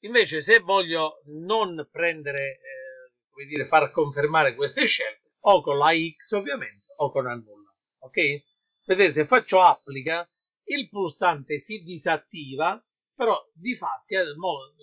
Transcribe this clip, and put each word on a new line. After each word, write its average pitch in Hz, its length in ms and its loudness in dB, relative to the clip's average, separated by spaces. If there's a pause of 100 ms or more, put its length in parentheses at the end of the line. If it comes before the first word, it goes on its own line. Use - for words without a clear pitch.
Invece 196 380 0
se 214 180 6
voglio 165 640 0
non 165 640 -4
prendere, 156 480 -4
eh, - 720 -12 (180)
come 139 160 -16
dire, 139 200 -6
far 151 260 4
confermare 147 640 0
queste 139 300 -2
scelte, 113 340 -2 (220)
o 196 200 6
con 143 160 0
la 151 140 4
X 165 400 -4
ovviamente, 147 680 -6
o 143 140 -2
con 131 160 -2
annulla, 107 460 -12 (260)
ok? 131 180 -10 (680)
Vedete, 185 260 4
se 147 140 0
faccio 190 340 4
applica, 160 680 2 (380)
il 269 220 -6
pulsante 151 720 -4
si 214 240 -10
disattiva, 160 1000 -6 (320)
però 226 240 0 (160)
di 202 220 -6
fatti, - 400 -8
eh, 165 220 -2
mo, 156 460 -6